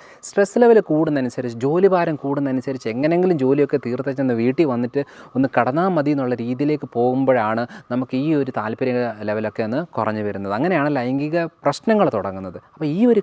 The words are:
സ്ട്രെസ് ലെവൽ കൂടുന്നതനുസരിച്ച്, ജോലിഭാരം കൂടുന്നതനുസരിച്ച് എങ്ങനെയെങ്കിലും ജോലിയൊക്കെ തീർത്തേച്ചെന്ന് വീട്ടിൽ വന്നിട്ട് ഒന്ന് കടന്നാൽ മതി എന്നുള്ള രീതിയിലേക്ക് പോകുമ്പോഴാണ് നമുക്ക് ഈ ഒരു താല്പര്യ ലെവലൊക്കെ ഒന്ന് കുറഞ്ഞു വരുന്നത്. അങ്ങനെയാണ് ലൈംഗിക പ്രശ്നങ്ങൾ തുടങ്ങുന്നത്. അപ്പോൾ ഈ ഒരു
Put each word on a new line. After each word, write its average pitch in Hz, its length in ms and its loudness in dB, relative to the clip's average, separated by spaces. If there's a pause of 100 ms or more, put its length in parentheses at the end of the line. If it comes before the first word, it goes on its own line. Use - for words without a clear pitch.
(240)
സ്ട്രെസ് - 380 0
ലെവൽ 233 180 8
കൂടുന്നതനുസരിച്ച്, 135 760 -2
ജോലിഭാരം 170 580 2
കൂടുന്നതനുസരിച്ച് 135 760 -4
എങ്ങനെയെങ്കിലും 165 480 2
ജോലിയൊക്കെ 139 400 2
തീർത്തേച്ചെന്ന് 131 560 -2
വീട്ടിൽ 131 320 2
വന്നിട്ട് 123 380 -2 (320)
ഒന്ന് 131 140 2 (100)
കടന്നാൽ 131 280 2
മതി 151 240 0
എന്നുള്ള 127 240 0
രീതിയിലേക്ക് 127 580 -4
പോകുമ്പോഴാണ് 120 760 2 (240)
നമുക്ക് 127 260 -4
ഈ 147 160 0
ഒരു 139 240 0
താല്പര്യ 113 360 -2 (280)
ലെവലൊക്കെ 107 420 -4
ഒന്ന് 123 220 -4
കുറഞ്ഞു 107 380 -4
വരുന്നത്. 98 300 -4
അങ്ങനെയാണ് 147 420 0
ലൈംഗിക 143 500 -2
പ്രശ്നങ്ങൾ 180 680 2
തുടങ്ങുന്നത്. 95 440 -6 (160)
അപ്പോൾ 156 120 -8
ഈ 165 200 0
ഒരു 233 180 4